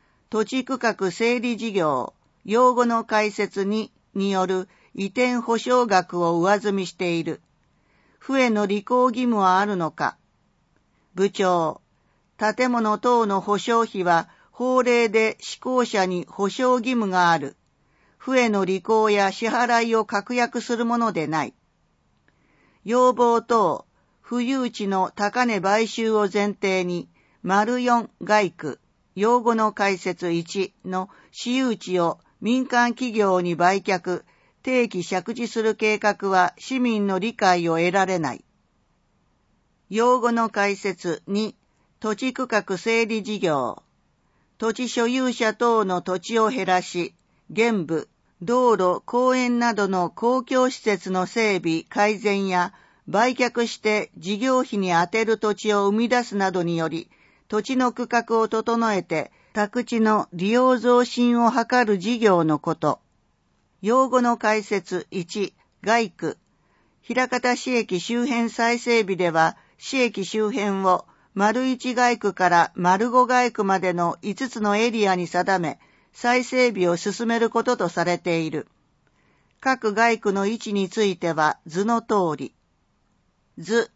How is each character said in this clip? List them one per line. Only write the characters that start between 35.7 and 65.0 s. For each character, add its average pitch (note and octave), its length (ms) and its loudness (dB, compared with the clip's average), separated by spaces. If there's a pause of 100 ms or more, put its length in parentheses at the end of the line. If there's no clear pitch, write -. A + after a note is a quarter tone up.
計 G#3+ 240 0
画 G3+ 300 -2
は F#3 300 2
市 C4 220 -4
民 A3 260 0
の F#3+ 120 0
理 A3+ 160 -4
解 F3 340 2
を E3 80 2
得 E3+ 140 2
ら F#3+ 160 2
れ F#3 120 -2
な C#3 160 -2
い。 - 100 -20 (1500)
用 A#3+ 300 2
語 A#3 120 0
の A3+ 180 0
解 G3+ 260 -2
説 F3+ 500 -6
二、 G#3 280 -4 (460)
土 G#3+ 160 -4
地 C4 160 -4
区 B3+ 160 -6
画 G3 300 -2
整 A3+ 280 0
理 G#3+ 160 -4
事 G3+ 160 -6
業。 D3 440 -2 (760)
土 A3+ 140 -2
地 B3 160 -4
所 A#3 180 -2
有 B3+ 260 0
者 A3 220 -2
等 A#3 300 2
の F3+ 180 -2
土 F#3 160 -4
地 A3+ 200 -4
を A3 100 4
減 G3+ 180 -2
ら F#3 160 2
し、 E3+ 320 -6 (360)
現 G#3 340 0
部、 D#3+ 240 -4 (320)
道 A#3+ 360 2
路、 F3+ 280 2
公 B3+ 320 0
園 A#3+ 220 0
な A#3+ 160 0
ど G3+ 120 0
の F#3 240 0
公 B3 320 0
共 B3+ 280 2
施 - 100 -12
設 G3 300 -2
の F#3 160 -2
整 G#3+ 320 0
備、 E3 240 -2
改 G#3 360 0
善 G3 300 -2
や、 F3+ 240 -2 (340)
売 A3 280 0
却 A#3+ 320 0
し - 120 -10
て G#3+ 380 -2
事 F#3 220 -6
業 B3+ 220 2
費 B3 180 -4
に F#3 140 0
充 F3 180 2
て A3+ 140 0
る A3 140 0
土 G#3 160 0
地 G#3+ 180 -2
を G3+ 140 2
生 G3+ 100 2
み A#3 120 0
出 B3 160 0
す G#3 120 -8
な F#3+ 140 0
ど F3+ 120 -2
に E3+ 140 -2
よ D#3+ 120 -2
り、 E3 220 -10 (360)
土 G#3+ 160 -4
地 C4 140 -4
の B3 160 2
区 A#3+ 160 -6
画 A#3 300 0
を A3 100 2
整 A3+ 440 0
え F#3 100 0
て、 D#3+ 280 -6 (220)
宅 G#3+ 320 -2
地 A#3 160 -2
の G#3+ 320 2
利 F3+ 180 -2
用 B3+ 280 4
増 B3 260 4
進 A#3+ 400 2
を A3+ 60 4
図 A#3+ 340 2
る G#3 140 0
事 A3+ 200 -2
業 G3 260 4
の D3+ 140 0
こ E3 160 -4
と。 - 260 -2 (840)
用 B3 260 2
語 B3 140 2
の A#3+ 160 0
解 G#3+ 240 0
説 F#3 480 -6